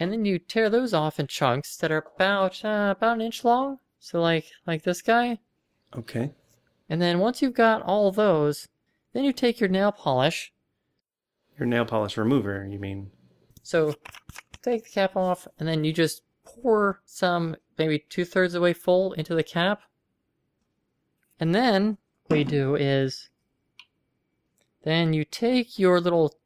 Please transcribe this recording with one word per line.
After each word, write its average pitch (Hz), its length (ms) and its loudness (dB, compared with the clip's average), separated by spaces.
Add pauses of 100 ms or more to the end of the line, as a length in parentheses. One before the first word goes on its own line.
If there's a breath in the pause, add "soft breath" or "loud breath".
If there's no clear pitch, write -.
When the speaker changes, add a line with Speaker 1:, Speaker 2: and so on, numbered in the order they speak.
Speaker 1:
and 170 100 -2
then 220 140 -4
you 196 140 0
tear 220 320 0
those 233 240 0
off 156 260 0
in 143 60 -2
chunks 135 520 -2
that 156 140 -2
are 156 120 -2 (120)
about, 190 480 0
uh, 208 320 0
about 233 200 0
an 220 40 -4
inch 226 240 -6
long. 262 340 0 (200)
So - 220 -6
like, 165 260 0 (200)
like 165 160 -4
this 180 200 -4
guy. 240 360 0 (580)
Speaker 2:
Okay. 120 360 -6 (560)
Speaker 1:
And 160 120 -4
then 175 180 2
once 220 240 -2
you've 254 120 0
got 226 280 2
all 202 280 2
those, 175 580 2 (440)
then 262 120 -2
you 277 80 2
take 240 280 0
your 202 80 2
nail 196 240 2
polish. 139 600 -2 (1040)
Speaker 2:
Your 139 80 -4
nail 120 180 2
polish 110 320 -2
remover, 107 500 0
you 101 120 -10
mean? 98 320 -10 (520)
Speaker 1:
So 156 320 -2 (680)
take 233 220 -4
the - 60 -20
cap 196 260 -2
off, 185 300 -2 (120)
and 160 100 -6
then 156 160 0
you 156 80 0
just 156 300 0 (220)
pour 214 600 0
some, 170 520 -2 (220)
maybe 156 200 0
two-thirds 175 560 -2
of 175 60 -2
the 175 40 4
way 175 80 4
full 185 400 0
into 160 220 -6
the 160 80 2
cap. 180 400 -2 (1600)
And 165 160 0
then 208 440 2 (280)
what 156 120 2
you 147 60 2
do 139 320 0
is, 139 520 -2 (1600)
then 165 280 0
you 156 120 0
take 240 540 -2
your 180 220 4
little 170 340 2 (120)